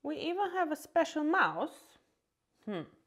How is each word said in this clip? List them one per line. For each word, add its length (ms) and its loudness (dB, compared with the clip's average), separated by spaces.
We 140 -4
even 380 -2
have 160 0
a 60 -2
special 480 0
mouse. 720 0
Hmm. 160 -4